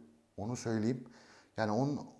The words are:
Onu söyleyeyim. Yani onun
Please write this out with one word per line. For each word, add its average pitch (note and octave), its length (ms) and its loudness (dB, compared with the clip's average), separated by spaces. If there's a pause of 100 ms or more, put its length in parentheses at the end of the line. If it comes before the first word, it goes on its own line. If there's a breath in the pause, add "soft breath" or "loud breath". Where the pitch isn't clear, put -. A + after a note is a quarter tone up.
(380)
Onu A2 180 -4
söyleyeyim. A#2 520 0 (500 loud breath)
Yani G#2+ 140 2
onun C3+ 300 2 (180)